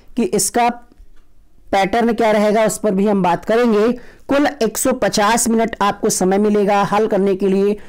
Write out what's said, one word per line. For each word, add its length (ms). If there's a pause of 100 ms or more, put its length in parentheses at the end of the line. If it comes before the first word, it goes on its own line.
(160)
कि 100
इसका 440 (960)
पैटर्न 460
क्या 180
रहेगा, 340
उस 120
पर 140
भी 140
हम 180
बात 220
करेंगे। 460 (380)
कुल 180 (140)
एक 160
सौ 160
पचास 540
मिनट 340
आपको 280
समय 280
मिलेगा 460
हल 240
करने 280
के 120
लिए। 280 (140)